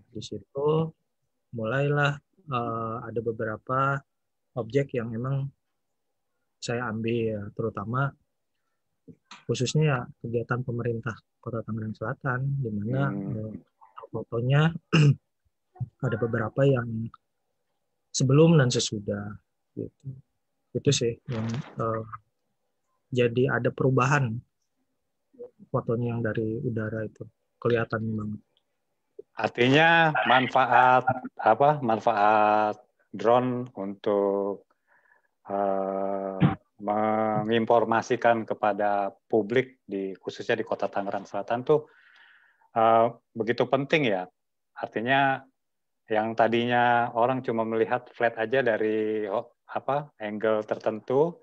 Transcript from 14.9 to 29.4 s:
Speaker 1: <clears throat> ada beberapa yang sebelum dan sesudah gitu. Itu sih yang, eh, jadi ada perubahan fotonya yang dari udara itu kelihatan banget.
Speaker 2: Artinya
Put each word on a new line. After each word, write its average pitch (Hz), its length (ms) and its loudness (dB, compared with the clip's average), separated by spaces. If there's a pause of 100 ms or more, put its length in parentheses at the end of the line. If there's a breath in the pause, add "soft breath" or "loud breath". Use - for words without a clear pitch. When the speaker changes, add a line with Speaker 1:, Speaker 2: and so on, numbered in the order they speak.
Speaker 1:
<clears throat> 151 260 6 (840)
ada 117 160 -2
beberapa 113 480 -2
yang 120 440 0 (1040)
sebelum 151 400 6
dan 127 160 6
sesudah 104 640 -4 (400)
gitu. - 340 -12 (600)
Itu 127 220 0
sih 117 240 -2 (100)
yang, 113 220 -6 (260)
eh, 113 300 -4 (1040)
jadi 123 480 2
ada 123 140 0
perubahan 131 640 2 (1300)
fotonya 120 460 -4
yang 117 80 -4
dari 110 400 -4
udara 110 400 -6
itu 107 240 -12 (320)
kelihatan 113 500 -2
banget. 107 320 -6 (920)
Speaker 2:
Artinya 147 800 4 (100)